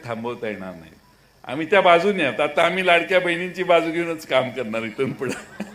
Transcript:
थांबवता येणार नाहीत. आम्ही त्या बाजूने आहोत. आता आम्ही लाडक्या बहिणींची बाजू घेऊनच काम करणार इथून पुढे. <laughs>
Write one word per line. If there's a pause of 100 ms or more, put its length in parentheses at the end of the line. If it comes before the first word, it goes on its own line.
थांबवता
येणार
नाहीत. (480)
आम्ही
त्या
बाजूने
आहोत.
आता
आम्ही
लाडक्या
बहिणींची
बाजू
घेऊनच
काम
करणार
इथून
पुढे.
<laughs>